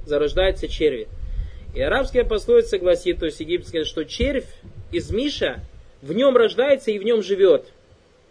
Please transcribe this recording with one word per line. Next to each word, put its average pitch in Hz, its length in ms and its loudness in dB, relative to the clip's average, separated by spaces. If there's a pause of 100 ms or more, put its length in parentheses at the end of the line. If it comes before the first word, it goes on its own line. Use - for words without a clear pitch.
зарождаются 151 640 0
черви. 131 400 -2 (680)
И 123 60 -6
арабская 240 420 2
пословица 226 560 2
гласит, 175 400 2
то 175 60 -2
есть 156 160 -4
египетская, 160 440 -4
что 156 200 -6
червь 254 420 -2 (460)
из 165 180 -4
миша 202 500 -2 (420)
в 139 100 -10
нем 254 240 4
рождается 233 540 2
и 208 80 -4
в 190 40 -8
нем 220 200 2
живет. 185 420 4 (680)